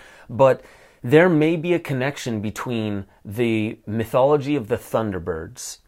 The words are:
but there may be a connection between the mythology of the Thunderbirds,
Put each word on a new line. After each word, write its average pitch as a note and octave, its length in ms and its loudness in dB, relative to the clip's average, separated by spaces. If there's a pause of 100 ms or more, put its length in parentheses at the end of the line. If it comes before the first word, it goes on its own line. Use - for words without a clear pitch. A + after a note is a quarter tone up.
(300)
but B2+ 320 4 (400)
there D3+ 280 6
may D#3+ 260 2
be F3 180 -2
a E3 60 0
connection C3 640 -4
between G#2+ 640 -6 (180)
the A2 640 -2
mythology C3 680 2
of A#2 120 -4
the A2+ 100 -2
Thunderbirds, F#2+ 1000 -6 (100)